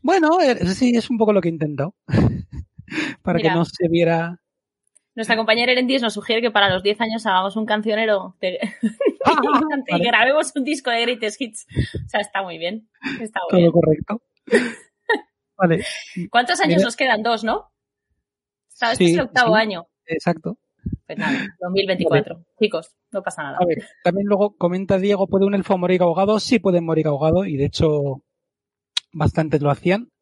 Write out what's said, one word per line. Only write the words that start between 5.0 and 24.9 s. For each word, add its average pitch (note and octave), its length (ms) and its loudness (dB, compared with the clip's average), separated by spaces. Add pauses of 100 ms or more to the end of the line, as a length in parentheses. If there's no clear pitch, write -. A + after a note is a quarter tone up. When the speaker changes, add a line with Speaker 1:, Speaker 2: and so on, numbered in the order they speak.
Speaker 2:
Nuestra A3+ 220 0
compañera A3+ 360 2
Erendis B3+ 280 2
nos G#3+ 140 -2
sugiere A3 260 -2
que A#3+ 80 0
para G3+ 240 4
los F#3 80 -2
diez G3+ 180 0
años A3 280 -4
hagamos F#3+ 280 0
un A3 120 -4
cancionero G#3+ 720 -2
de, F3+ 160 -4 (240)
<laughs> - 0 -
y C#4+ 1080 0
Speaker 1:
Vale. F3 120 0
Speaker 2:
grabemos A#3+ 520 2
un C#4 80 -2
disco C4+ 260 -4
de A#3 120 0
Greatest A3+ 380 -4
Hits. - 280 -10 (360)
O - 60 -14
sea, A3+ 100 -2
está G3 220 -4
muy E3+ 160 -10
bien. F#3 320 -8 (320)
Está A3 200 -8
muy F3 100 -8
Speaker 1:
Todo F#3 80 6
Speaker 2:
bien. E3+ 120 6
Speaker 1:
correcto. D#3 500 2 (260)
Speaker 2:
<laughs> - 1080 -4
Speaker 1:
Vale. E3+ 300 2 (460)
Speaker 2:
¿Cuántos B3 300 0
años - 160 2
Speaker 1:
Mira. - 80 4
Speaker 2:
nos A#3 100 -6
quedan? A#3 260 0
Dos, A3+ 220 -2
¿no? A#3 140 -2
O - 140 -14 (1000)
sea, A#3 240 -2
este F#3+ 120 2
Speaker 1:
Sí, E3 60 6
Speaker 2:
es F3 80 4
el C4 60 0
octavo A#3 300 2
Speaker 1:
sí. A3 60 4
Speaker 2:
año. F#3 240 -6 (220)
Speaker 1:
Exacto. E3 500 -4 (480)
Speaker 2:
Pues - 140 -12
nada, C4 280 -4 (120)
dos F3+ 120 -6
mil G3 140 0
veinticuatro. F#3 520 0
Speaker 1:
Vale. - 100 -20 (120)
Speaker 2:
Chicos, F3 360 -4 (160)
no F#3+ 100 -6
pasa F3+ 220 -8
nada. C#3 180 -8
Speaker 1:
A F3+ 60 2
ver, D#3 180 -4 (180)
también F#3+ 220 0
luego G3+ 320 0
comenta F#3 400 0